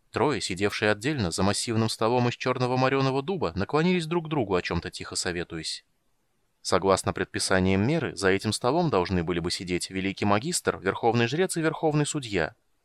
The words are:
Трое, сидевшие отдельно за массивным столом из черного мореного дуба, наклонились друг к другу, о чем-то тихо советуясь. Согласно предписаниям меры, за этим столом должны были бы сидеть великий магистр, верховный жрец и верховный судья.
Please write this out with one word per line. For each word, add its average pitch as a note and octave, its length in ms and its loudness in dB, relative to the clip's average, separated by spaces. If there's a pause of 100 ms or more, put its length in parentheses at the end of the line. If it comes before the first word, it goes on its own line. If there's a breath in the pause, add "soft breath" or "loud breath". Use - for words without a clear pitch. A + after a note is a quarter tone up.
(120)
Трое, A#2+ 280 0
сидевшие G2+ 520 0
отдельно G#2+ 400 -2
за G2 100 -2
массивным A2 480 0
столом A#2+ 400 2
из A#2 60 -2
черного B2+ 420 -2
мореного C3+ 460 2
дуба, C#3 320 -2
наклонились D#3+ 500 2
друг E3 220 -2
к - 20 -10
другу, B2 240 0
о F2+ 80 2
чем-то F2 300 -4
тихо - 240 -12
советуясь. E2+ 680 -6 (800)
Согласно F#2 500 2
предписаниям F#2+ 720 2
меры, C#3 300 -2
за F#2 140 2
этим G2 240 2
столом D3+ 380 0
должны F#2 320 2
были E2+ 160 -2
бы E2+ 100 -2
сидеть F2+ 400 -4
великий F#2+ 360 -4
магистр, G#2 520 0
верховный A2+ 500 2
жрец E3+ 300 -2
и E3 40 -2
верховный D3+ 440 0
судья. A2 500 -2 (300)